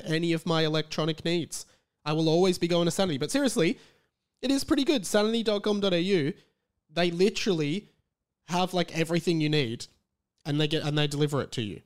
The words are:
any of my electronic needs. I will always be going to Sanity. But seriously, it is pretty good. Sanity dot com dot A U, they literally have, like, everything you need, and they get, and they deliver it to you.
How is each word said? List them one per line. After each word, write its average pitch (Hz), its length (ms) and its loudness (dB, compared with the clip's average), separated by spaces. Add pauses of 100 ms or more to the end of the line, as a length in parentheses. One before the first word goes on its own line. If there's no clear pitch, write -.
any 165 280 0
of 160 120 -4
my 160 180 2
electronic 156 640 -2
needs. 170 400 -4 (400)
I 151 80 -2
will 160 160 2
always 175 300 4
be 170 80 0
going 170 180 2
to 170 60 2
Sanity. 185 260 0
But 135 140 -6
seriously, 262 480 0 (640)
it 247 80 0
is 269 120 0
pretty 285 200 0
good. 247 240 0
Sanity 220 340 2
dot 208 220 -2
com 208 160 0
dot 196 140 0
A 170 60 2
U, 170 340 0 (580)
they 170 180 0
literally 175 800 0 (560)
have, 180 300 -2
like, 175 200 -2
everything 165 460 0
you 151 80 2
need, 135 380 -2 (580)
and 147 160 0
they 156 60 2
get, 156 160 -2
and 147 120 -2
they 151 120 2
deliver 143 340 0
it - 120 -8
to 123 100 -4
you. 101 220 -8